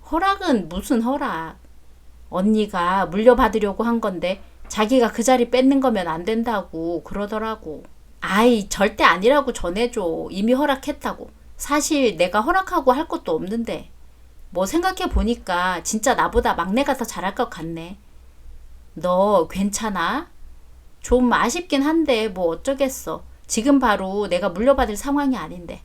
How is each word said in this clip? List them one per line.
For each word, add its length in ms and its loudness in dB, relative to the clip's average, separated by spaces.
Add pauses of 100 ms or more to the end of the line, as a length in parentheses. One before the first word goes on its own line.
(120)
허락은 580 0
무슨 340 0
허락? 540 -4 (720)
언니가 760 2
물려받으려고 760 2
한 180 0
건데 400 -4 (280)
자기가 420 2
그 120 -6
자리 280 4
뺏는 300 4
거면 260 0
안 180 -6
된다고 800 -4
그러더라고. 800 -8 (380)
아이, 480 4
절대 340 0
아니라고 500 4
전해줘. 760 -4
이미 220 0
허락했다고. 760 -4 (280)
사실 600 0
내가 240 2
허락하고 520 2
할 140 0
것도 260 -4
없는데. 560 -6 (600)
뭐 140 0
생각해보니까 1160 -2
진짜 320 0
나보다 400 2
막내가 420 0
더 80 -4
잘할 300 -6
것 140 -2
같네. 480 -10 (960)
너 540 2
괜찮아? 800 -2 (720)
좀 320 2
아쉽긴 500 0
한데 460 2
뭐 180 -2
어쩌겠어. 760 -4 (240)
지금 320 4
바로 500 0
내가 200 0
물려받을 480 2
상황이 400 0
아닌데. 480 -12